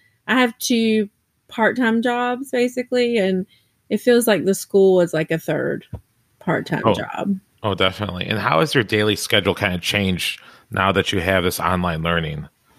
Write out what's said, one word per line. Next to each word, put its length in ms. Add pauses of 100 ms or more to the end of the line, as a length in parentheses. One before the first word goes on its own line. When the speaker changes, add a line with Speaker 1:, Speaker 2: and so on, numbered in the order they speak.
(280)
Speaker 1:
I 120
have 180
two 520 (380)
part-time 540
jobs, 500
basically, 680
and 280 (440)
it 120
feels 260
like 180
the 100
school 460
is 120
like 180
a 60
third 480 (540)
part-time 460
Speaker 2:
Oh. 80
Speaker 1:
job. 460 (240)
Speaker 2:
Oh, 120
definitely. 500
And 140
how 200
has 160
your 80
daily 320
schedule 400
kind 180
of 80
changed 600 (300)
now 200
that 220
you 60
have 240
this 160
online 440
learning? 440 (320)